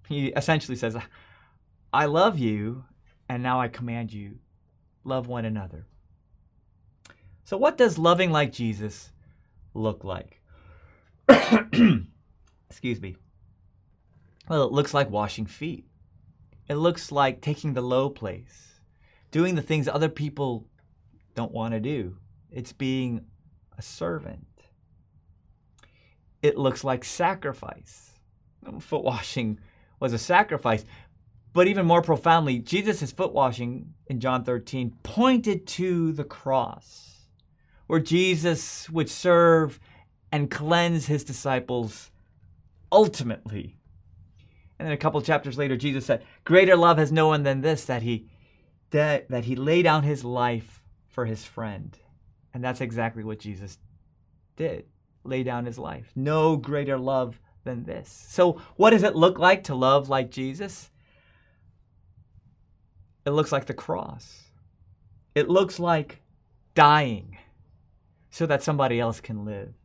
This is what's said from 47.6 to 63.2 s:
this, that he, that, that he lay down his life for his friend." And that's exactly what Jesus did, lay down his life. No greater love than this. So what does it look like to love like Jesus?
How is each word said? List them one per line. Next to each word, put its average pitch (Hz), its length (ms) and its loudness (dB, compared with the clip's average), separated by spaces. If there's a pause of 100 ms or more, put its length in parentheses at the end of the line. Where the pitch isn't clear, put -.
this, 151 240 -2
that 123 160 -4
he, 113 260 -4 (640)
that, 147 400 0
that 120 160 -4
he 123 100 -4
lay 156 260 2
down 156 220 4
his 143 200 -2
life 120 580 -4 (260)
for 123 160 -6
his 110 200 -8
friend." 101 540 -12 (540)
And 123 100 -10
that's 123 180 -6
exactly 113 440 -6
what 107 160 -10
Jesus 101 380 -14 (800)
did, - 300 -8 (380)
lay 131 180 -4
down 123 240 -6
his 117 120 -10
life. - 360 -14
No 156 420 2
greater 139 420 -4
love 127 420 -2 (240)
than 127 200 -10
this. - 440 -14
So 175 340 2 (140)
what 214 140 8
does 220 120 6
it 202 140 2
look 175 220 6
like 185 260 4
to 147 100 -6
love 135 340 4
like 135 220 0
Jesus? 135 600 -10 (2250)